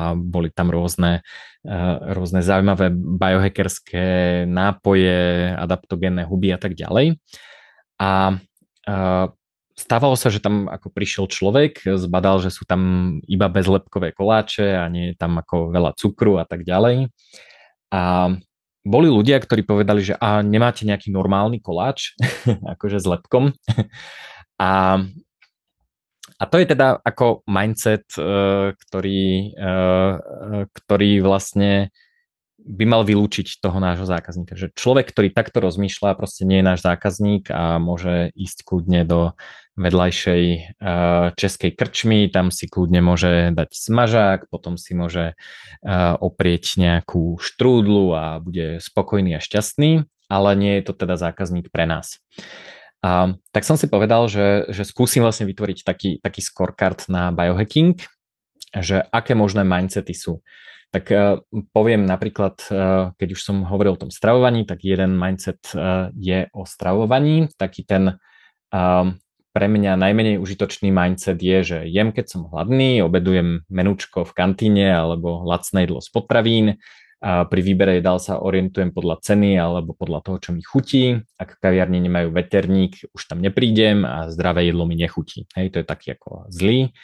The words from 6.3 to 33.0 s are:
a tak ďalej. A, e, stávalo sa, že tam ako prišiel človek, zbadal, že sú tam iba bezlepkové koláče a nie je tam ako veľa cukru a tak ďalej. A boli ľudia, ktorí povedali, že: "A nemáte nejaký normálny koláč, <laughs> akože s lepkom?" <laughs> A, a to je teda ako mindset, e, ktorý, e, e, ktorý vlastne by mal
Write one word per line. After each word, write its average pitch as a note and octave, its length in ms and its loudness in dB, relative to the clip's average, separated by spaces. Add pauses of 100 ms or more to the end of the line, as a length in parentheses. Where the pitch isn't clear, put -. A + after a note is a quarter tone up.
a F2+ 60 -8
tak F#2 160 -8
ďalej. A#2 420 0 (840)
A, F#2+ 380 2 (480)
e, G#2 80 -6 (760)
stávalo B2+ 420 0
sa, B2 140 0
že G#2 100 0
tam G#2 300 -2
ako - 240 -14
prišiel F#2+ 340 -6
človek, C3+ 560 0 (140)
zbadal, F#2 480 2
že F#2 80 -4
sú - 160 -14
tam F#2 120 2 (460)
iba G2 220 0
bezlepkové F#2 640 0
koláče G#2 640 0
a F2 120 -2
nie F2 240 -4
je - 40 -10
tam E2+ 240 -2
ako E2 320 -4
veľa E2+ 240 2
cukru G#2 420 2
a E2 60 -2
tak F2 180 -10
ďalej. A#2 460 2 (840)
A F2+ 400 2 (500)
boli B2+ 260 4
ľudia, B2+ 300 4
ktorí A2 240 -2
povedali, G#2 400 2
že: G2 160 -4
"A G#2 240 0
nemáte A2 400 2
nejaký G2+ 320 -4
normálny G2 480 0
koláč, F#2+ 560 -6 (200)
<laughs> G#2 400 -2
akože G2+ 200 -4
s F#2 80 -4
lepkom?" B2 460 0 (160)
<laughs> A2 220 -2 (720)
A, F#2+ 400 2 (1400)
a - 80 -6
to - 160 2
je F3 80 2
teda C3+ 320 4
ako A#2 480 0
mindset, G#2+ 640 0
e, - 80 -6 (560)
ktorý, F#2+ 800 -2
e, F#2+ 160 -4
e, F#2 840 -2 (120)
ktorý G2+ 480 2
vlastne G2 720 2 (720)
by G#2 240 -2
mal A2+ 160 4